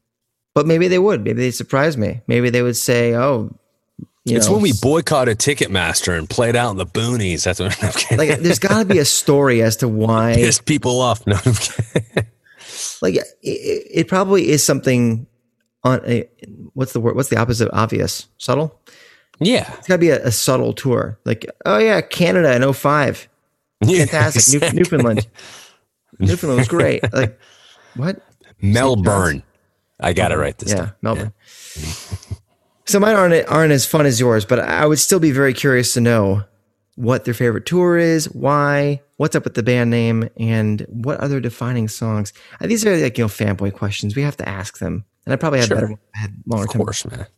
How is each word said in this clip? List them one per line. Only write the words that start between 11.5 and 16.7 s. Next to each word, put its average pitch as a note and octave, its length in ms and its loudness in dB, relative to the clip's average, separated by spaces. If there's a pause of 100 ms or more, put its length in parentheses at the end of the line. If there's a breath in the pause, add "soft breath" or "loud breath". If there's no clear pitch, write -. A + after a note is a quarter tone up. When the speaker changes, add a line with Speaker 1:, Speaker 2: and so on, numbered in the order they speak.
Speaker 2:
kidding. - 760 -4
<laughs> - 60 -20 (640 loud breath)
Speaker 1:
Like, F3+ 140 0
it, - 100 -2 (160)
it, - 500 -6
it E3 160 0
probably F#3+ 420 2
is D3 140 2
something B2 640 0 (580)
on B2+ 220 0
a, A#2+ 240 -2 (440)